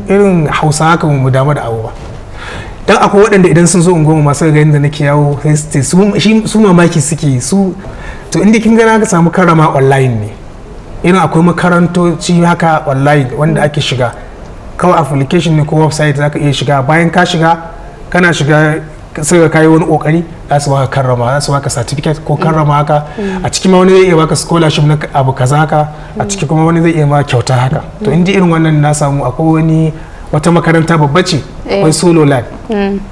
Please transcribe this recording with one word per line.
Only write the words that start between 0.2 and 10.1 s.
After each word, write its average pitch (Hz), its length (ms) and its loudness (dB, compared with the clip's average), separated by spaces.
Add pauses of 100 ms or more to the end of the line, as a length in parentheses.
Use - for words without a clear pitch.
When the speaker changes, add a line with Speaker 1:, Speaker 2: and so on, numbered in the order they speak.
Speaker 1:
Hausa 151 380 -2
haka 165 220 2
mu 135 240 0
damu 135 240 0
da 131 120 -6
abu 113 160 -6
ba. 117 80 -8 (960)
Dan 202 100 2
akwai 202 280 2
waɗanda 190 240 4
idan 170 180 4
sun 175 160 2
zo 180 120 2
unguwarmu 156 280 2
ma 143 120 2
suka 160 160 0
ga 151 80 4
yadda 151 220 4
nake 143 240 -2
yawo, 143 380 0
sai 151 140 2
su 147 140 -4
ce 143 120 -2
su, 196 360 2
shi, 214 280 2
su 214 140 0
mamaki 175 400 4
suke 151 260 -4
yi, 131 140 0
su, 190 340 -2 (560)
to, 165 120 -2
inda 220 160 4
kin 220 180 2
ga 226 100 4
na 220 120 4
ka 214 80 0
samu 170 240 2
karrama 165 460 2
online 135 440 2